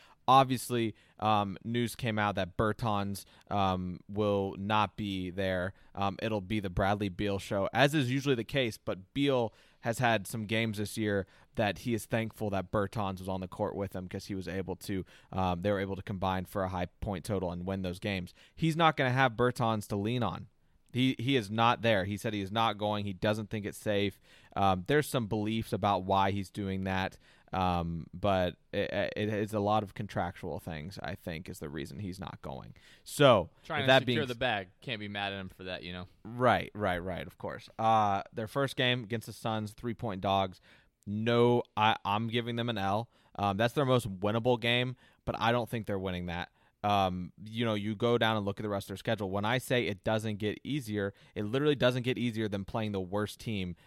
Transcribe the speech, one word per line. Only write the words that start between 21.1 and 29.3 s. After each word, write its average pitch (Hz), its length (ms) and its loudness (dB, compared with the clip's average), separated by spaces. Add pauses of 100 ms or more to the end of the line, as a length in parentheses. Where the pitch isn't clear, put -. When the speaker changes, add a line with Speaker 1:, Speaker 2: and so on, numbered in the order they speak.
Speaker 1:
he 131 180 0
is 107 140 0
not 113 320 4
there. 104 240 4
He 101 120 -4
said 107 160 -4
he 104 80 -2
is 95 100 -6
not 113 260 0
going. 104 280 -2
He 101 80 -4
doesn't 107 360 0
think 104 160 -4
it's 92 120 -8
safe. 101 420 0 (360)
Um, 95 320 4
there's 147 200 4
some 120 200 -2
beliefs 110 460 -2
about 98 300 2
why 98 280 4
he's 98 180 -4
doing 95 360 -4
that, 95 320 -2 (360)
um, 87 580 0
but 92 440 2 (180)
it, 98 420 -2
it 104 140 -2
is 107 240 -2